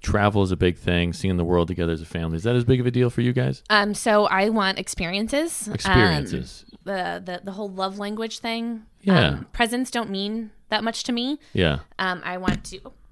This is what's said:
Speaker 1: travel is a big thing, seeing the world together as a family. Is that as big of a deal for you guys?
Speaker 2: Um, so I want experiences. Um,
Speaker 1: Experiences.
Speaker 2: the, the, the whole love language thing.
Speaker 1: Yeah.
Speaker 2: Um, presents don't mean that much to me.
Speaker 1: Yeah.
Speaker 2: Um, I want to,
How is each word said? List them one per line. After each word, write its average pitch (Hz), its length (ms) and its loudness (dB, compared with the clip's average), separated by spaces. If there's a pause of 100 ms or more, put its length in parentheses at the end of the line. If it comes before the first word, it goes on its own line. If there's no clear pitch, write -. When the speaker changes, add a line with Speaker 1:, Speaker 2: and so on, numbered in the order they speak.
Speaker 1:
travel 104 420 4
is 92 100 2
a 90 40 2
big 90 200 2
thing, 87 360 0
seeing 92 240 -2
the 85 80 0
world 85 240 2
together 85 240 -2
as 80 100 -4
a 82 40 -12
family. 82 300 -4
Is 82 80 -4
that 120 100 2
as 123 100 2
big 127 160 4
of 120 60 -2
a 127 40 4
deal 123 200 2
for 120 120 -2
you 123 100 2
guys? 127 380 -2
Speaker 2:
Um, 208 240 4
so 208 320 4
I 196 240 2
want 196 280 0
experiences. 220 920 -4
Um, 208 60 -6
Speaker 1:
Experiences. 147 880 2 (200)
Speaker 2:
the, 180 400 -4
the, 180 200 -8
the 196 80 -8
whole 202 180 -8
love 190 280 -4
language 214 400 -6
thing. 226 440 -6 (200)
Speaker 1:
Yeah. 165 260 6
Speaker 2:
Um, 69 240 -4
presents 240 380 0
don't 226 200 -4
mean 208 400 -6 (180)
that 214 160 -2
much 226 200 -4
to 247 80 -2
me. 247 260 -2 (160)
Speaker 1:
Yeah. 78 260 2 (180)
Speaker 2:
Um, 180 260 -2
I 180 140 -6
want 185 280 -2
to, - 260 -16 (200)